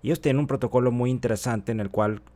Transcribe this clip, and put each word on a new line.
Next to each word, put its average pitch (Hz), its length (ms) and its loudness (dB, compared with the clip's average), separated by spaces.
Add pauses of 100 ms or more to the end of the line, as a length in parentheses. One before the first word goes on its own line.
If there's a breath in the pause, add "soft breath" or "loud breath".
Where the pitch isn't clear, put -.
Y 117 60 -4
ellos 156 120 0
tienen 139 200 2
un 143 60 0
protocolo 127 440 2
muy 123 200 0
interesante 117 640 -2
en 110 80 -2
el 98 100 -4
cual 107 320 0 (140)